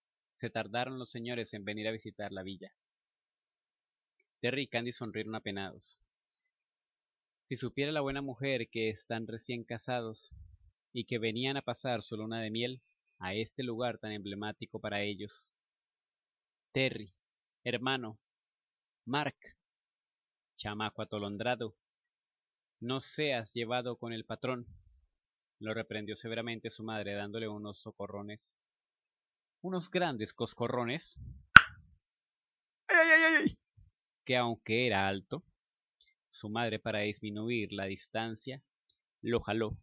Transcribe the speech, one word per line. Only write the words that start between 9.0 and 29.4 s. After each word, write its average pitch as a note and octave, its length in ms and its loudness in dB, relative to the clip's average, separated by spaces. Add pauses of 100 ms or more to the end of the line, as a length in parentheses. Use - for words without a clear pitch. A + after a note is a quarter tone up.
recién A#2 340 -6
casados A#2 720 -4 (580)
y A#2+ 120 -2
que A#2+ 140 0
venían A#2 380 2
a C3+ 60 -2
pasar B2 400 0
su - 140 -6
luna A2+ 240 -2
de A2 100 0
miel A#2+ 320 0 (380)
a F#2 140 -2
este A2 280 -2
lugar A#2+ 360 -2
tan G#2+ 120 -6
emblemático G#2 680 -6
para G#2 220 0
ellos. G#2 500 -6 (1200)
Terry, A2+ 420 2 (480)
hermano, B2 560 -2 (880)
Mark, C#3 320 0 (1200)
chamaco G#2+ 460 -2
atolondrado, G#2+ 760 -2 (1040)
no B2+ 200 0
seas C3 520 0
llevado A#2+ 440 0
con A#2 160 -6
el A2+ 120 -4
patrón, B2 420 -2 (920)
lo G#2+ 120 -2
reprendió G#2+ 440 -4
severamente A#2 520 -4
su A2 140 -8
madre G#2+ 320 -2
dándole G#2 320 -2
unos G#2 340 -8
socorrones, G2+ 800 -10 (1040)